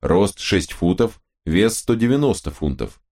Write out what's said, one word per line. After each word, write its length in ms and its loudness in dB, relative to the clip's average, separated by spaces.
Рост 380 0
шесть 340 -2
футов, 480 0
вес 360 2
сто 160 0
девяносто 560 0
фунтов 500 -6